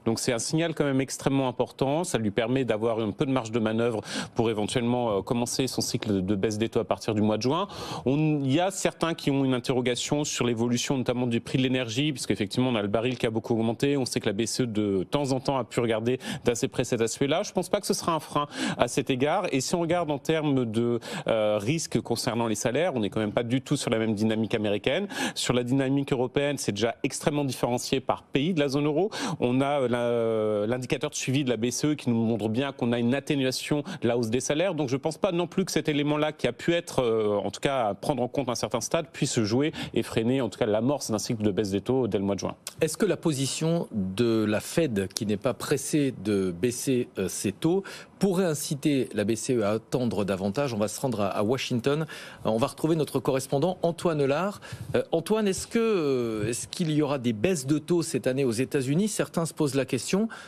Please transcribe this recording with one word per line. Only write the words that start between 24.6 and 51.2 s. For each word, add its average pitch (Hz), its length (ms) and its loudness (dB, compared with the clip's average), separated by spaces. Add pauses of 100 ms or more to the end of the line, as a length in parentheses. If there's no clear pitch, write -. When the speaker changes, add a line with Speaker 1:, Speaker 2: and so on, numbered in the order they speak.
Speaker 1:
Sur - 180 -2
la 123 100 2
dynamique 135 480 0
européenne, 143 460 0
c'est - 160 -2
déjà 107 300 0
extrêmement 143 420 0
différencié 123 560 -2
par - 220 -2
pays 151 320 0
de 151 60 2
la 143 80 4
zone 143 180 0
euro. 160 240 2 (300)
On 123 200 2
a, 139 220 2
euh, 113 800 2
la, 104 40 0
l'indicateur 131 440 -2
de - 40 -12
suivi 139 300 0
de 123 60 0
la 113 80 2
B 120 120 0
C - 180 0
E 151 80 2
qui - 120 -8
nous 117 80 4
montre 113 320 2
bien 135 240 0
qu'on 123 200 -2
a 120 60 2
une 120 160 2
atténuation 139 720 0 (160)
de 113 80 2
la 120 80 4
hausse 120 140 0
des 123 100 2
salaires. 165 340 0
Donc 147 140 0
je 127 80 0
pense 156 220 -2
pas 196 140 2
non 170 140 0
plus 180 200 0
que - 40 -6
cet 156 200 0
élément-là 151 420 2
qui - 140 -2
a 120 80 0
pu - 180 0
être, 170 280 0
euh, 110 440 4
en 101 60 -4
tout - 100 -10
cas 135 280 2
à 101 60 0
prendre 120 280 -2
en 123 60 -2
compte 131 200 -2
à 123 40 0
un - 20 -2
certain - 260 -2
stade, - 320 -2
puisse - 280 -2
jouer 123 340 2 (180)
et 107 100 2
freiner 120 380 0
en 117 80 0
tout - 100 -14
cas 127 60 2
l'amorce 117 460 0
d'un 110 80 0
cycle 110 240 -4
de 107 80 4
baisse 98 220 0
des 98 100 0
taux 123 260 0
dès 101 80 0
le 98 80 0
mois 98 120 0
de 92 40 -8
juin. 92 140 -6 (260)
Speaker 2:
Est-ce 160 160 -2
que - 80 0
la 170 140 2
position 160 760 -2
de 110 560 2
la 104 120 2
Fed, 110 540 0
qui 107 120 -4
n'est 104 100 0
pas 117 160 0
pressée 139 720 0
de 95 300 2
baisser, 120 560 0 (100)
euh, 98 80 0
ses 98 240 -2
taux, 175 320 0 (380)
pourrait 190 240 2
inciter 147 680 0
la 104 120 2
B 110 100 2
C 127 220 0
E 110 80 2
à 101 60 2
attendre 113 540 0
davantage ? 98 480 0
On 107 60 -4
va 107 80 2
se - 140 -6
rendre 117 200 -2